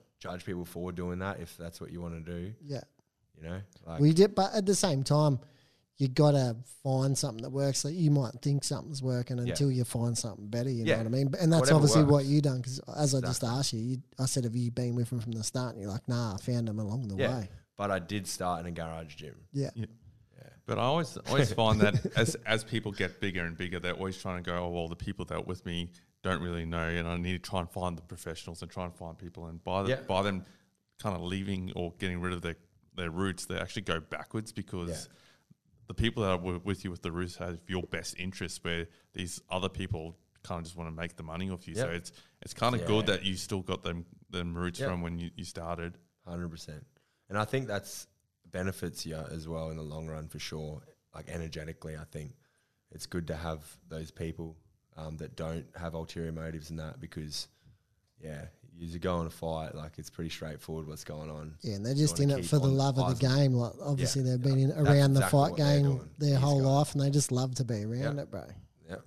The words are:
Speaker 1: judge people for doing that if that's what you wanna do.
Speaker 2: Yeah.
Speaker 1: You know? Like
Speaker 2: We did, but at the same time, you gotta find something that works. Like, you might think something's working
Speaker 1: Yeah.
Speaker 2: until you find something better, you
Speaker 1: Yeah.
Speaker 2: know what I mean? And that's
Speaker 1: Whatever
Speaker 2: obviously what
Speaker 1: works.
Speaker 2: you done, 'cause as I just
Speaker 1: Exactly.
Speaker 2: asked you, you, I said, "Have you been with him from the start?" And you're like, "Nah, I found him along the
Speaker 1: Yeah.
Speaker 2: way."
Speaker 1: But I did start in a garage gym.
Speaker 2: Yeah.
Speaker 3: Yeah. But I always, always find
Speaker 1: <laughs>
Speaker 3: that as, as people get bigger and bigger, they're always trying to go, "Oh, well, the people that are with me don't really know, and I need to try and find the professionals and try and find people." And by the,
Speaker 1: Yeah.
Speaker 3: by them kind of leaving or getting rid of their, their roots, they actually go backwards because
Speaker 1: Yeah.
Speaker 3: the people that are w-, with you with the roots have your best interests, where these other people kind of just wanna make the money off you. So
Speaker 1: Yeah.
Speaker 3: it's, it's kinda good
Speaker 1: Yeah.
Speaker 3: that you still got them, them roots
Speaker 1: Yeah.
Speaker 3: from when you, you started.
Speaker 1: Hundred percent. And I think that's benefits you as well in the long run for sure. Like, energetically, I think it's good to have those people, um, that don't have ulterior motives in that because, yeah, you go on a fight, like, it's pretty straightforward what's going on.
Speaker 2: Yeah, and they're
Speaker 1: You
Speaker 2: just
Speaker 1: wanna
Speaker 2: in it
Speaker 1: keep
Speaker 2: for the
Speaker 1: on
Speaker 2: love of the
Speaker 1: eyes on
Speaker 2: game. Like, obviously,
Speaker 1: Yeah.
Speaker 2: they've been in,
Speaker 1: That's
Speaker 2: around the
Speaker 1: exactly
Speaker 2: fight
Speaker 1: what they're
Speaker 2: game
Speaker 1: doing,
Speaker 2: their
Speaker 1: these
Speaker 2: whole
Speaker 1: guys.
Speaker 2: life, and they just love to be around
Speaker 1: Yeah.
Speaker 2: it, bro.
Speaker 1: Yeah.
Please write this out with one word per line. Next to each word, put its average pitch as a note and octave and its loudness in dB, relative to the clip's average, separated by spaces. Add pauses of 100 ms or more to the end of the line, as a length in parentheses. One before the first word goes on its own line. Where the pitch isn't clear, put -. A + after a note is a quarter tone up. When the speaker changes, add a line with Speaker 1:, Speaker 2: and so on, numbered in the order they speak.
(180)
Speaker 1:
judge F2+ -10
people F2 -6
for F2 -6
doing F2+ -4
that F#2+ -4
if E2+ -12
that's E2+ -12
what - -12
you E2+ -10
wanna E2+ -8
do. F2 -8 (140)
Speaker 2:
Yeah. C#3 -8 (560)
Speaker 1:
You D#2+ -20
know? F#2 -8 (260)
Like E2 -6
Speaker 2:
We D3+ 8
did, G3 6
but F#3+ 0
at G#3+ 0
the G3+ 4
same D3 2
time, G3 4 (580)
you C3+ 2
gotta C3 6 (260)
find C3+ 2
something A#2 -4
that C3+ -6
works. C#3 0
Like, D3 -4
you E3 4
might C#3 4 (100)
think C#3+ 2
something's C3+ -4
working B2 0
Speaker 1:
Yeah. A#2+ 0
Speaker 2:
until C#3+ 4
you B2 2
find A#2 0
something G#2 -6
better, A#2+ 0
you A#2 0
Speaker 1:
Yeah. D3 4
Speaker 2:
know A2+ 0
what - 0
I A2 0
mean? C3+ 2
And E3 6
that's E3 8
Speaker 1:
Whatever C#3 10
Speaker 2:
obviously D3 8
what C#3+ 8
Speaker 1:
works. C#3 6
Speaker 2:
you D3 6
done, C3 2
'cause B2+ -6 (160)
as C#3+ 4
I C3+ 4
just A2+ 0
Speaker 1:
Exactly. A#2+ 0
Speaker 2:
asked C#3 0
you, A2 -2
you, B2+ -2 (160)
I C3 0
said, B2+ 0
"Have A2+ -2
you A#2+ 2
been A#2+ -2
with A#2+ 0
him B2 -2
from A#2 -6
the A2+ -4
start?" B2+ -2
And G2+ -8
you're G2+ -4
like, G#2 -4
"Nah, A#2+ 0
I - -4
found A#2+ 0
him G#2+ -2
along A2 -2
the G2 -4
Speaker 1:
Yeah. B2 0
Speaker 2:
way." F#2 -6 (280)
Speaker 1:
But G2+ -2
I F#2+ 2
did F#2 -4
start F2+ -2
in F2 -8
a F2 -6
garage E2 -8
gym. D2+ -14 (180)
Speaker 2:
Yeah. C#3 -2
Speaker 3:
Yeah. A2+ -6 (840)
But A2 0
I A2 2
always, C#3 0 (120)
always C3 6
find A2 6
Speaker 1:
<laughs> - 10
Speaker 3:
that - 4 (100)
as, A2+ 4 (120)
as A2 2
people G#2+ -4
get F2+ -2
bigger F2+ 0
and E2 -4
bigger, F2 -4
they're F2 -2
always F#2+ -4
trying F2+ -6
to F2 -4
go, F2 0
"Oh, - -2
well, F2 -2
the E2 -4
people G2 -6
that E2 -6
are E2 -2
with F2+ -6
me E2+ -4 (320)
don't F2 0
really E2+ -2
know, E2 -2
and E2+ -2
I E2+ -2
need F2 -2
to - -12
try F#2+ 0
and E2+ -6
find F2+ -4
the D#2+ -12
professionals E2+ -12
and E2+ -12
try F#2 -8
and F2 -10
find E2 -12
people." E2+ -14
And E2 -14
by F#2 0
the, G2 0
Speaker 1:
Yeah. C3 0
Speaker 3:
by F#2+ 2
them F#2+ 0 (560)
kind G2 -2
of E2+ -6
leaving F#2+ -4
or F2 -4
getting F2+ -2
rid F2+ -2
of F2 -6
their, E2 -4 (380)
their E2+ -4
roots, F#2 -2
they F2 -6
actually F#2 -6
go E2+ -2
backwards D#2+ -8
because F2+ -6
Speaker 1:
Yeah. D#2 -8 (720)
Speaker 3:
the G2+ -12
people A2+ 0
that F#2+ 4
are F#2 4
w-, F2+ -2
with F#2+ -4
you F#2+ -4
with E2+ -10
the E2+ -4
roots F2 -4
have E2+ -6
your F#2 -2
best - -8
interests, F2+ -8
where E2+ -4 (260)
these F2+ -6 (100)
other F#2 0
people E2 -6 (240)
kind F2+ -8
of E2+ -8
just E2 -14
wanna E2 -8
make E2+ -8
the E2+ -12
money E2 -6
off F2+ -8
you. E2 -10
So F2+ -2
Speaker 1:
Yeah. E2+ -4
Speaker 3:
it's, - -10 (300)
it's - -12
kinda A#2+ 2
good G#2 2
Speaker 1:
Yeah. G2+ 4
Speaker 3:
that F2+ -4
you F#2+ 0
still F#2+ -4
got F2+ -4
them, E2+ -4 (240)
them F2 -4
roots F2 -4
Speaker 1:
Yeah. C3+ -2
Speaker 3:
from F2+ -2
when E2+ -4
you, E2+ -6
you F#2 -10
started. E2+ -8 (300)
Speaker 1:
Hundred F2 -6
percent. D2+ -14 (460)
And G2+ -2
I G#2+ 0
think C3+ -2
that's - -6 (440)
benefits F#2 -4
you D#2+ -6
as D#2 -8
well D#2+ -4
in D#2+ -8
the D#2+ -8
long D#2 -10
run D#2 -10
for D#2 -14
sure. D2+ -8 (340)
Like, D#2 -14
energetically, D#2+ -10
I D#2 -12
think D2+ -12 (580)
it's - -14
good F2 -4
to D#2+ -4
have D#2+ -6 (260)
those D#2+ -10
people, E2 -10 (400)
um, D#2 -10
that D2 -12
don't E2 -6 (100)
have E2+ -6
ulterior E2 -6
motives D#2+ -8
in D#2+ -8
that D#2 -10
because, D2+ -10 (720)
yeah, D2+ -10 (280)
you E2+ -8
go F2+ 2
on E2+ 0
a D#2+ -6
fight, D#2+ -4
like, D#2 -10
it's D#2 -12
pretty E2 -6
straightforward D#2 -8
what's D#2 -12
going D2+ -10
on. D#2 -10
Speaker 2:
Yeah, G#2+ -4
and G2 -6
they're B2 -2
Speaker 1:
You C#3 2
Speaker 2:
just D3+ 2
Speaker 1:
wanna C#3+ 4
Speaker 2:
in C3+ 0
it - -2
Speaker 1:
keep - -6
Speaker 2:
for D3+ 6
the C3 6
Speaker 1:
on C3+ 6
Speaker 2:
love C3+ 4
of A2 4
the A#2+ 4
Speaker 1:
eyes B2+ 6
on C#3 6
Speaker 2:
game. C#3 6
Like, A#2+ 2 (100)
obviously, C3+ 2
Speaker 1:
Yeah. B2+ 4
Speaker 2:
they've B2+ 2
been C3+ 6
in, C3+ 6
Speaker 1:
That's D#3 0
Speaker 2:
around C#3+ 8
the C#3 8
Speaker 1:
exactly - 4
Speaker 2:
fight C#3 6
Speaker 1:
what - -4
they're C#3+ 6
Speaker 2:
game C#3+ 6
Speaker 1:
doing, C3+ 0
Speaker 2:
their D3 4
Speaker 1:
these C3+ 6
Speaker 2:
whole C#3 6
Speaker 1:
guys. C3+ 6
Speaker 2:
life, C#3 6
and C#3 2
they C#3 4
just C#3 4
love B2+ 2
to C3 0
be A2 -2
around B2 -2
Speaker 1:
Yeah. C#3+ -4
Speaker 2:
it, - -10
bro. E2+ -8 (420)
Speaker 1:
Yeah. F2+ -8 (100)